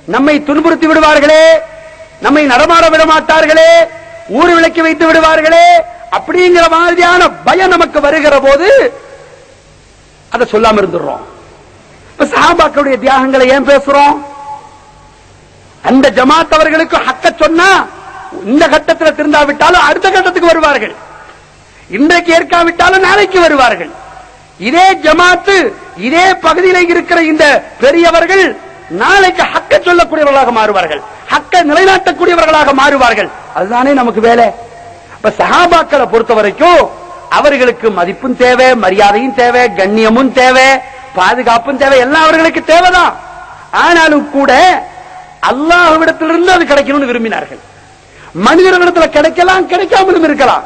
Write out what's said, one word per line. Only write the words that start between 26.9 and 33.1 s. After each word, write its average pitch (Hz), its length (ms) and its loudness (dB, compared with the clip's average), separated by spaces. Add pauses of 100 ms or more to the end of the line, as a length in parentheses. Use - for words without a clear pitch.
இந்த 311 400 0 (160)
பெரியவர்கள் 339 680 2 (440)
நாளைக்கு 359 540 0
ஹக்க - 440 -2
சொல்லக்கூடியவர்களாக 285 640 0
மாறுவார்கள், 190 500 -2 (280)
ஹக்க 330 400 -2
நிலைநாட்டக்கூடியவர்களாக 330 1000 0 (100)
மாறுவார்கள். 240 480 0 (240)